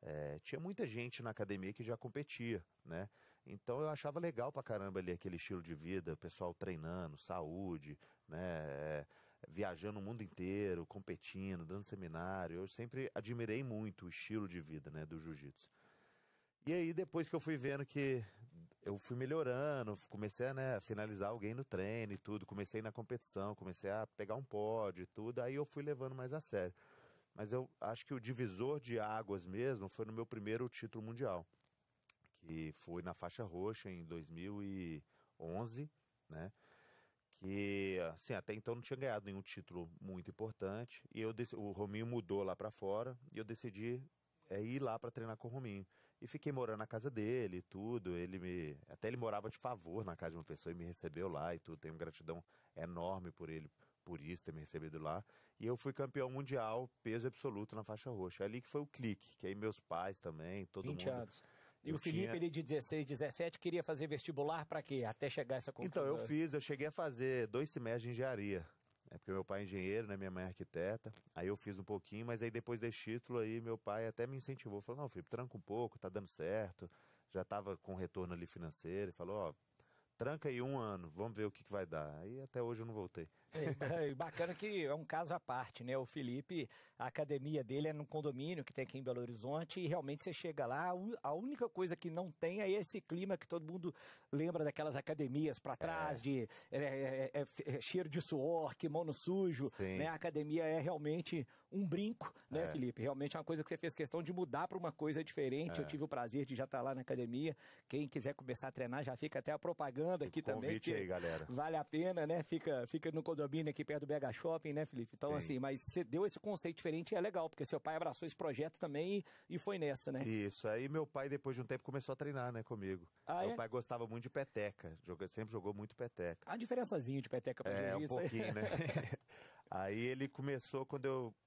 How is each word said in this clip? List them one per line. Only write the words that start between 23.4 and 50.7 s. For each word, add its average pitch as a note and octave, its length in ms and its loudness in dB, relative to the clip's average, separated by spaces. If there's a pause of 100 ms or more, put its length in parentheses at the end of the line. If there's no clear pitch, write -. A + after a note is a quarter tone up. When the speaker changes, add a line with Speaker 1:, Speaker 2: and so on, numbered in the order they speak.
Speaker 1:
comecei F#2+ 360 -4
a G#2+ 160 2 (100)
pegar G#2 180 -2
um C3+ 100 -4
pódio G#2 580 0
e F2 40 -6
tudo, A#2 340 -4
aí B2 140 0
eu D3 100 2
fui C#3+ 180 -8
levando C3 320 -2
mais B2+ 180 -4
a D#3 80 -2
sério. F#2 340 0 (600)
Mas G#2+ 180 -2
eu B2+ 180 0 (100)
acho A2+ 240 -2
que - 100 -6
o B2+ 60 -2
divisor A#2+ 600 0
de A#2+ 180 0
águas G#2+ 480 0
mesmo G2+ 420 0
foi - 160 -2
no A2 80 -6
meu A2+ 140 -2
primeiro A2+ 420 2
título A2+ 360 -6
mundial, A2 420 0 (920)
que D#2+ 380 -2
foi F2 240 -6
na E2+ 120 -4
faixa F#2 300 -6
roxa F#2+ 460 -4
em F2 140 -8
dois D#2+ 240 -6
mil F#2+ 340 -6
e F2+ 400 -4 (360)
onze, A2+ 500 -4 (400)
né? D#2+ 220 -8 (880)
Que, G2 580 2 (160)
assim, G2+ 200 -6
até G2+ 180 -2
então A2 220 -2
não A#2+ 80 -10
tinha C3+ 140 -4
ganhado A#2+ 280 0
nenhum G2 180 -4
título F2 460 -6 (120)
muito F#2 280 -6
importante, A2 720 -4 (140)
e A2 60 -4
eu A2 120 2
dec-, A2+ 220 -4
o G#2 160 -4
Rominho G#2 360 -2
mudou G2+ 360 2
lá F#2+ 140 2
pra G#2+ 140 -2
fora, A2 460 0 (160)
e - 60 -6
eu A2 60 -2
decidi, A2+ 580 -4 (480)
é, G2 100 -2
ir A#2+ 220 0
lá A#2 160 2
pra A#2+ 120 -6
treinar A2+ 260 -4
com - 100 -10
o A#2 40 -4
Rominho. A2+ 360 -4 (340)
E A#2+ 60 -12
fiquei D3 240 -4
morando A#2+ 280 2
na G#2+ 80 -2
casa A2+ 220 -2
dele A2 500 2
e F2 40 -6
tudo, G2 540 -2
ele F2+ 240 -2
me, F2 360 -2 (120)
até D2+ 180 -6
ele A#2+ 100 0
morava A2 320 0
de - 80 -8
favor G#2 480 -2
na F2 120 -4
casa E2 160 -2
de E2 60 -6
uma D#2+ 60 -8
pessoa E2 280 -6